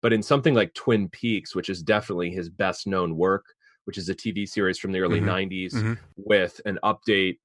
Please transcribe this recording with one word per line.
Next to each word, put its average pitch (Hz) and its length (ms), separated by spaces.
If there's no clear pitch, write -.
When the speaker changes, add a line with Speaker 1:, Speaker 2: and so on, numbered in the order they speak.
Speaker 1:
But 117 100
in 107 120
something 139 300
like 101 200
Twin 104 340
Peaks, 107 460
which 90 140
is 87 160
definitely 92 460
his 90 180
best 92 400
known 90 280
work, 95 380
which 101 140
is 87 100
a 95 60
T - 180
V 101 120
series 95 340
from 95 120
the 92 80
early 92 200
Speaker 2:
Mm-hmm. 101 80
Speaker 1:
nineties 92 480
Speaker 2:
Mm-hmm. 113 180
Speaker 1:
with 98 480
an 98 180
update 95 640